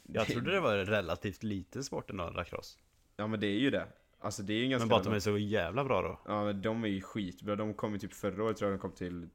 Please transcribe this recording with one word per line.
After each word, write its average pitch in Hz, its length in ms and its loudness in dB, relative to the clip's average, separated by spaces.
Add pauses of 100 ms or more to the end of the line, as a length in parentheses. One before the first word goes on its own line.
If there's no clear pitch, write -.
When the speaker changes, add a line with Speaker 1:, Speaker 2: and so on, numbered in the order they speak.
Speaker 1:
Jag 104 240 0
trodde 135 240 0
det 196 80 2
var 120 180 4
en 98 80 2
relativt 98 580 0
liten 104 400 -4
sport - 260 -6
ändå, 92 200 -4
lacrosse. - 500 -6 (380)
Speaker 2:
Ja, 107 100 -2
men 110 120 0
det 104 80 2
är 101 120 2
ju 135 120 4
det. 90 160 0 (320)
Alltså 104 240 -4
det 101 100 -2
är 110 40 2
ju 120 100 2
ganska 127 180 2
Speaker 1:
Men 110 40 2
bara 117 80 8
att 95 60 6
de 101 60 0
Speaker 2:
bra. 107 60 4
Speaker 1:
är 104 40 2
så 104 180 2
jävla 104 460 2
bra 120 180 4
då. 85 240 -2
Speaker 2:
Ja, 104 180 0
men 101 180 -2
de 110 220 0
är 110 40 0
ju 98 140 0
skitbra. 101 540 -4
De 107 180 -2
kom 104 200 -2
ju 98 60 -4
typ 95 140 -8
förra 98 300 -2
året, 110 140 0
tror 101 140 0
jag 95 80 -2
de - 20 -6
kom 92 100 -4
till, 87 440 -6